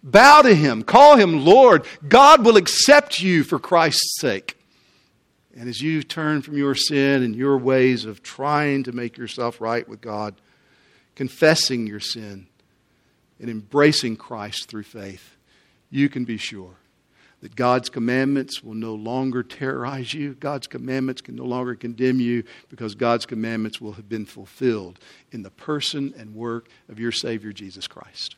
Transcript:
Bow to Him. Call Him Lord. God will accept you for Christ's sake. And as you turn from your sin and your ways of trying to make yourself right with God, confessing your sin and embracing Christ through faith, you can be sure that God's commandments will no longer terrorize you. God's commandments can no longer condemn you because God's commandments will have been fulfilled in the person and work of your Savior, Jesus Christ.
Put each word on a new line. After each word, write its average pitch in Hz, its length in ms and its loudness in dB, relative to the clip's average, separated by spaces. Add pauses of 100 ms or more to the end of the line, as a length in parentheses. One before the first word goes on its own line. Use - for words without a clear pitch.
Bow 262 400 8
to 233 120 6
Him. 131 280 0
Call 285 340 8
Him 165 300 2
Lord. 233 400 8 (200)
God 269 380 8
will 226 140 6
accept 285 640 2
you 175 240 0
for 151 140 -6
Christ's - 600 -2
sake. 101 380 -6 (1000)
And 120 120 -14
as 117 100 -12
you 156 220 -6
turn 151 400 -6
from 147 160 -8
your 139 160 -2
sin 139 480 0
and 113 120 -4
your 135 220 0
ways 127 480 0
of 107 180 -16
trying 143 600 -4
to 123 100 -12
make 120 240 -12
yourself 120 420 -10
right 113 300 -8
with 107 140 -20
God, 104 320 -10 (800)
confessing 135 720 0
your 104 140 -14
sin 101 460 -16 (920)
and 117 80 -12
embracing 117 680 0
Christ - 520 -16
through 107 140 -14
faith, 98 560 -20 (500)
you 139 220 -2
can 123 160 -10
be 113 100 -8
sure 92 380 -16 (680)
that 107 120 -20
God's 123 360 -2
commandments 135 720 -6
will 110 100 -18
no 110 200 -12
longer 123 480 -8
terrorize 135 720 -10
you. 143 200 -10
God's 143 320 -12
commandments 131 540 -8
can 117 160 -20
no 127 80 -16
longer 123 300 -8
condemn 120 440 -4
you 120 260 -2 (260)
because 110 240 -14
God's 117 320 -2
commandments 110 520 -8
will 107 140 -16
have 104 160 -20
been 107 160 -10
fulfilled 101 760 -8 (340)
in 113 100 -16
the 95 80 -20
person 143 680 -10
and 110 180 -20
work 117 340 -12 (200)
of 110 100 -20
your 117 140 -8
Savior, 107 400 -10
Jesus 98 340 -18
Christ. - 520 -20